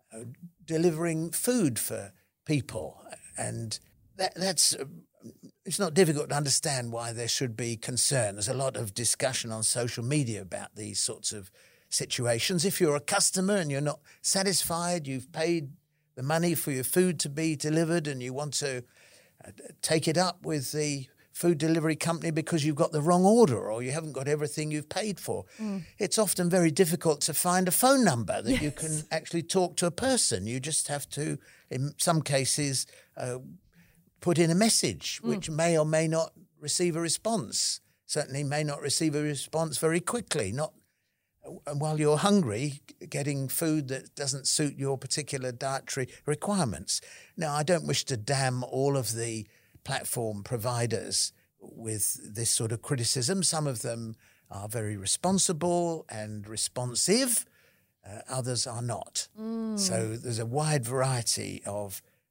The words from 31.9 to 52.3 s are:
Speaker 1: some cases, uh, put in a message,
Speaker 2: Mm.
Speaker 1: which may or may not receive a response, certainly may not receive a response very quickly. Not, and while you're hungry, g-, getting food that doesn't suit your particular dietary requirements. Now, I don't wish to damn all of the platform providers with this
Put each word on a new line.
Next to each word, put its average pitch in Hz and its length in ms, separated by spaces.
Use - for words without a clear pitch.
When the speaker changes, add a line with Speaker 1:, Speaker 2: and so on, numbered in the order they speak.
Speaker 1:
some 160 240
cases, 139 640
uh, 127 220
put 175 160
in 165 140
a 165 40
message, 185 680
Speaker 2:
Mm. 233 60
Speaker 1:
which 202 200
may 165 260
or 156 100
may 160 220
not 160 260
receive 156 360
a 165 60
response, - 800
certainly 143 380
may 147 200
not 147 180
receive 143 340
a 151 80
response 151 560
very 165 200
quickly. 143 520
Not, 147 200
and 147 160
while 156 180
you're 147 200
hungry, 147 680
g-, - 200
getting 139 420
food 156 380
that 131 260
doesn't 139 340
suit - 300
your 135 220
particular 131 520
dietary 135 560
requirements. 147 760
Now, 151 200
I 151 80
don't 151 240
wish - 180
to 131 120
damn 127 460
all 135 320
of 113 180
the 113 340
platform 110 600
providers 117 880
with - 640
this 110 260